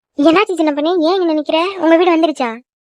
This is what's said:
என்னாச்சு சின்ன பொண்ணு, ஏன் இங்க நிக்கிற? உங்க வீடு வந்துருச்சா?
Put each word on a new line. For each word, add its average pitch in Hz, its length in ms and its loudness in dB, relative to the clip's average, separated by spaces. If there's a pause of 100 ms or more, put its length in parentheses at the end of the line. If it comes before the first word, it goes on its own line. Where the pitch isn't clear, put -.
(180)
என்னாச்சு 330 420 2
சின்ன 311 160 0
பொண்ணு, 302 160 -2 (160)
ஏன் 381 140 0
இங்க 330 160 -2
நிக்கிற? 311 220 -2 (200)
உங்க 320 160 4
வீடு 349 180 2
வந்துருச்சா? 311 360 -2 (300)